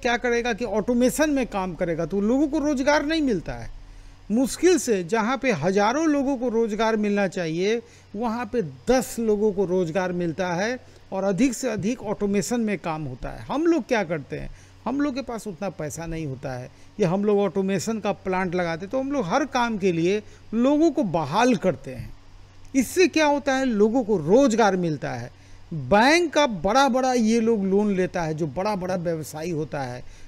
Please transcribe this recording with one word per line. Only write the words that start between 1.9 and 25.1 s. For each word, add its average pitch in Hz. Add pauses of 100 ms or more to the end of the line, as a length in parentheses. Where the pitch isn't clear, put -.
तो 196
लोगों 262
को 285
रोज़गार 285
नहीं 320
मिलता 190
है। 117 (600)
मुश्किल 277
से 202
जहाँ 220
पे 269
हज़ारों 202
लोगों 285
को 240
रोज़गार 226
मिलना 202
चाहिए, 180 (340)
वहाँ 233
पे 233
दस 185
लोगों 214
को 190
रोज़गार 180
मिलता 175
है 220 (320)
और 190
अधिक 202
से 254
अधिक 220
ऑटोमेशन 202
में 208
काम 156
होता 131
है। 131
हम 302
लोग 330
क्या 226
करते 151
हैं, 135 (360)
हम 262
लोग 285
के 277
पास 226
उतना 196
पैसा 160
नहीं 160
होता 135
है 127 (280)
कि 208
हम 196
लोग 208
ऑटोमेशन 196
का 202
प्लांट 185
लगाते, 175
तो 254
हम 269
लोग 269
हर 247
काम 240
के 185
लिए 175 (300)
लोगों 294
को 294
बहाल 180
करते 151
हैं। - (640)
इससे 320
क्या 311
होता 285
है, 262
लोगों 220
को 190
रोज़गार 208
मिलता 156